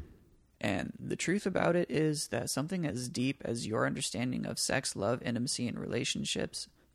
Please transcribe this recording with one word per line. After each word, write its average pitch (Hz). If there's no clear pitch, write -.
And -
the -
truth 190
about 170
it 175
is 151
that -
something 165
as 123
deep 127
as 117
your 117
understanding 127
of -
sex, -
love, 113
intimacy, 120
and -
relationships, -